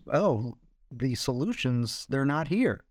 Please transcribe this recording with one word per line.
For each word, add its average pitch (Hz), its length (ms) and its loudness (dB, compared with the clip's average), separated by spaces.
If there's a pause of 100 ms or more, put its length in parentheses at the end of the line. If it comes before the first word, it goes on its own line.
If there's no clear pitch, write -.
(140)
"Oh, 127 420 2 (360)
the 127 240 -2
solutions, 123 960 -2
they're 135 160 0
not 151 220 0
here." 190 420 0